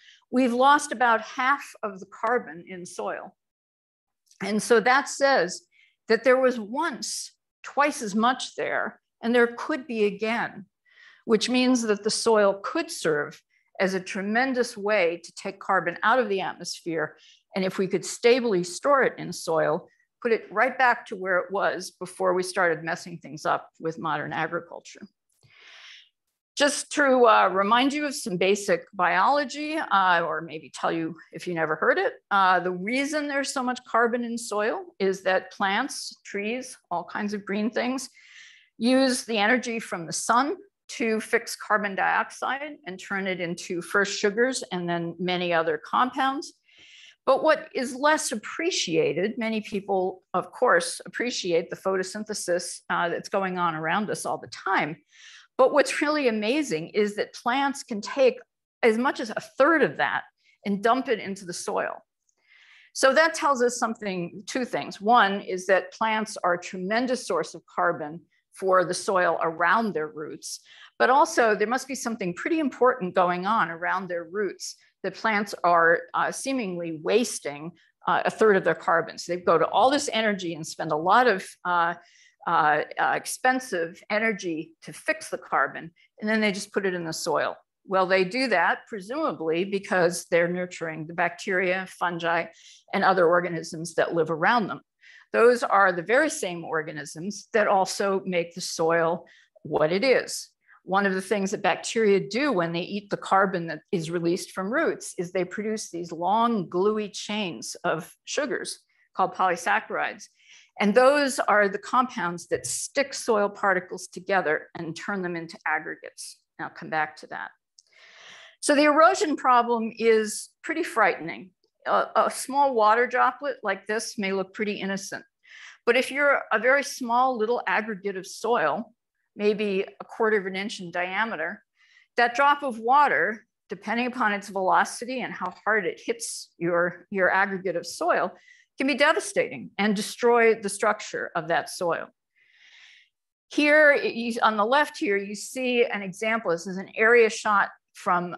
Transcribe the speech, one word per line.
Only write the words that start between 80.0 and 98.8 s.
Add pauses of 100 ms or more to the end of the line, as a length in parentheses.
energy
and
spend
a
lot
of, (180)
uh, (520)
uh, (160)
uh,
expensive
energy (120)
to
fix
the
carbon, (300)
and
then
they
just
put
it
in
the
soil. (280)
Well,
they
do
that
presumably
because
they're
nurturing
the
bacteria,
fungi, (480)
and
other
organisms
that
live
around
them. (520)
Those
are
the
very
same
organisms
that
also
make
the
soil (360)